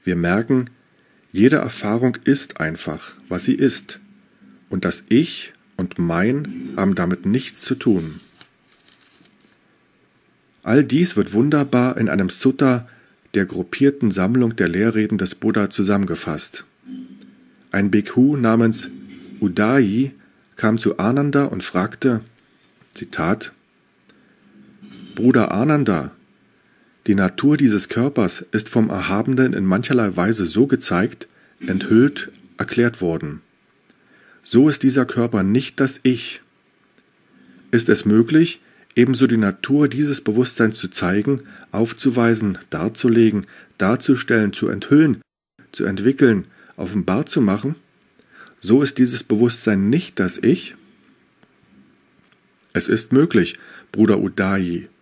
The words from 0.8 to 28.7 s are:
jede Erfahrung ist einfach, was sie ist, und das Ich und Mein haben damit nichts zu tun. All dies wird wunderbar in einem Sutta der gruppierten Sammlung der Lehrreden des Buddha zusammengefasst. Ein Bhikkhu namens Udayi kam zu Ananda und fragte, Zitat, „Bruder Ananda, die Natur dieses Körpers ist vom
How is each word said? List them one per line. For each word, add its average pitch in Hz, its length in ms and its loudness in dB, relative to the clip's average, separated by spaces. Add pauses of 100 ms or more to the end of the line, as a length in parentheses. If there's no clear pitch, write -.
jede 131 240 4
Erfahrung 117 680 -2
ist - 340 -2
einfach, 78 540 -6 (160)
was 87 140 -4
sie - 100 2
ist, - 440 -2 (720)
und 92 160 -6
das - 240 -4
Ich - 460 0 (220)
und 90 220 -8
Mein 98 760 -2
haben 98 180 0
damit 90 300 -2
nichts 113 380 -4
zu 127 140 -4
tun. 85 440 -2 (2500)
All 135 220 4
dies 165 320 0
wird - 160 -2
wunderbar 127 640 0
in 110 140 -2
einem 92 180 -2
Sutta 131 580 0 (460)
der 98 140 0
gruppierten 123 640 0
Sammlung 110 440 0
der 92 140 0
Lehrreden 107 480 0
des 95 180 -4
Buddha 107 360 -2
zusammengefasst. 95 960 -4 (1040)
Ein 98 200 0
Bhikkhu 123 460 2
namens 113 540 2 (500)
Udayi 110 720 0 (440)
kam 110 200 0
zu - 220 -2
Ananda 139 460 0
und 98 180 -6
fragte, 113 580 -2 (720)
Zitat, - 580 -6 (1600)
„Bruder 117 380 2
Ananda, 117 600 0 (960)
die 104 80 2
Natur 135 420 2
dieses 113 320 2
Körpers - 640 -2
ist 104 160 -4
vom 110 220 0